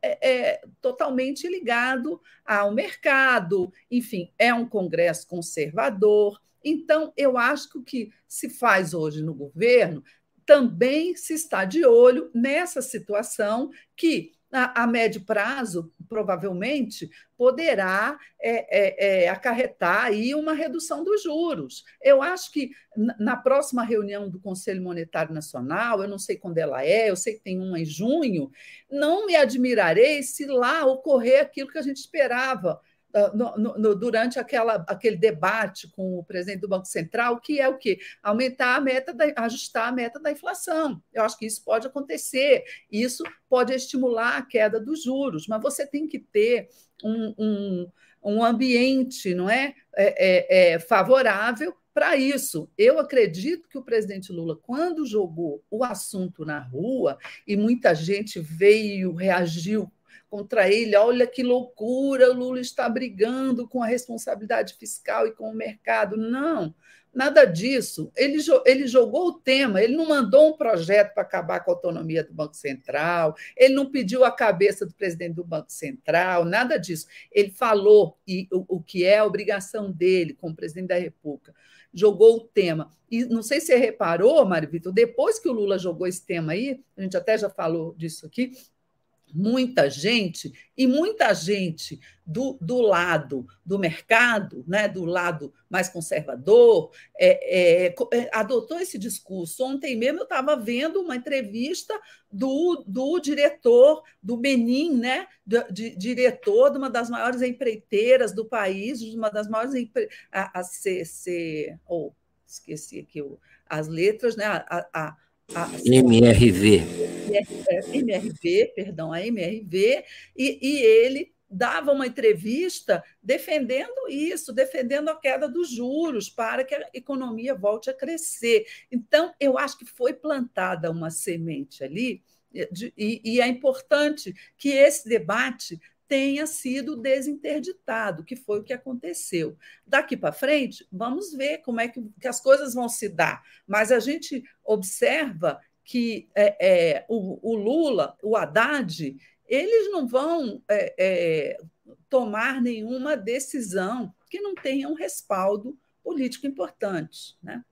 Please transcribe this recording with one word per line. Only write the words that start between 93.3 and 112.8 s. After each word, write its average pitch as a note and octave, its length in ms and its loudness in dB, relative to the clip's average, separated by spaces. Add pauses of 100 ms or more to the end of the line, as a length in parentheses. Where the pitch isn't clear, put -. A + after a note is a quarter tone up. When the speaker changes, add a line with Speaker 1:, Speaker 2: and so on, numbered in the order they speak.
Speaker 1:
do F#3+ 140 -2
mercado, G#3+ 880 0
né, G3+ 200 0
do F#3 180 -6
lado E3+ 460 -4 (160)
mais F3+ 220 -2
conservador, F3+ 1040 4 (260)
é, F3+ 680 6
é, F3 40 2
co-, A#3+ 240 -4
é, A#3+ 180 -2
adotou A3+ 480 -2
esse F4+ 160 -8
discurso. F#3+ 680 -8
Ontem C4+ 320 -4
mesmo C4 240 -2
eu - 80 -8
tava D4 280 0
vendo C4 460 -4
uma D#4+ 140 -6
entrevista C4 840 -6 (320)
do, C4+ 540 -2
do C4 340 -4
diretor C#4+ 840 6 (180)
do A#3 160 -6
Menin, C4 600 2
né, C4 300 -2 (160)
do, A#3 200 0 (100)
de, A3 220 -10
diretor A#3+ 720 2
de C#4 80 -2
uma C4+ 140 -4
das A#3 180 -4
maiores A#3+ 320 -2
empreiteiras A#3+ 920 2
do A3 100 -6
país, G#3+ 540 -4
de A3 180 -12
uma A3 140 -4
das G#3 180 -6
maiores A3+ 240 -4
empre-, A#3+ 360 -4 (220)
a, G3 280 -6
a F3+ 40 -6
C F#3 400 -6
C, E3 720 -8 (120)
ou, E3+ 280 -8 (300)
esqueci - 540 -16